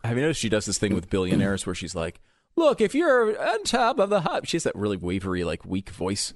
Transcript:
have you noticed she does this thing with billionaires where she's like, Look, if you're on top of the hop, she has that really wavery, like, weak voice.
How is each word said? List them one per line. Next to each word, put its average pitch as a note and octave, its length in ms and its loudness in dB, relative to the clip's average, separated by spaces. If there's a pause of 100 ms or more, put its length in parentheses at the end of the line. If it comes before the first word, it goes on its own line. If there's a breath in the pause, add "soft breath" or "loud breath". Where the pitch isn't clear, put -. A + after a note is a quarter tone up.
have A#2 120 -2
you B2 60 2
noticed D#3 180 0
she A#2 80 -2
does G#2 180 2
this G2+ 120 -2
thing G2+ 160 0
with F2 160 -4
billionaires F#2+ 560 2
where F#2 80 -4
she's F2+ 200 -8
like, E2+ 260 -6 (380)
Look, D4+ 220 4
if G#3 140 2
you're B3+ 440 4
on G4+ 260 -2
top B3 340 2
of G3+ 100 4
the G3+ 140 2
hop, - 240 -2
she - 100 -4
has E3 80 -2
that - 100 0
really G#2 220 -2
wavery, F2+ 480 -2
like, E2 220 -4
weak F#2+ 240 -4
voice. G2 460 -4